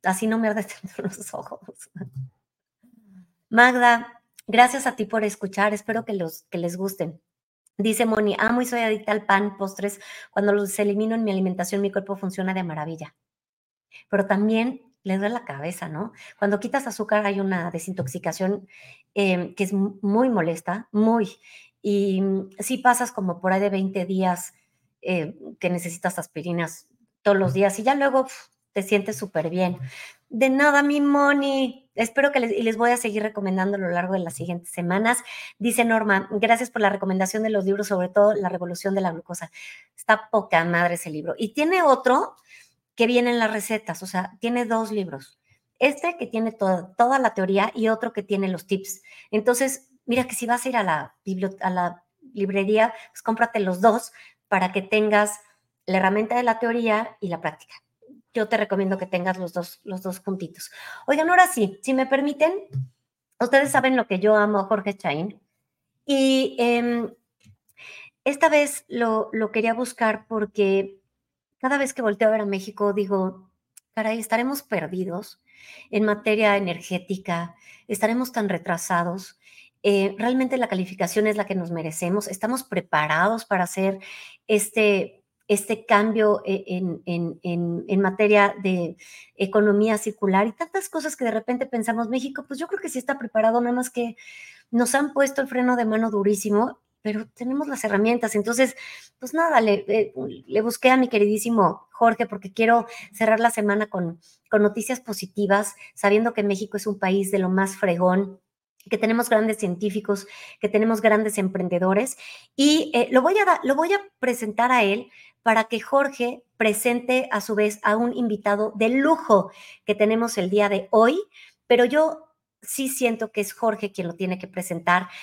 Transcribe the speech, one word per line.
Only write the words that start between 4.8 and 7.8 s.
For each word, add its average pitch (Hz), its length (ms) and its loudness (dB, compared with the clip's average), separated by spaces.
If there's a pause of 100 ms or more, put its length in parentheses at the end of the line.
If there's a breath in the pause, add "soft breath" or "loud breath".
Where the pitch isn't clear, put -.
a 254 80 -2
ti 214 100 -4
por 220 180 -2
escuchar. 202 500 -2
Espero 226 320 -4
que 220 80 -6
los, 170 360 -6
que 185 80 -8
les 170 180 -4
gusten. 185 460 -6 (560)
Dice 220 280 0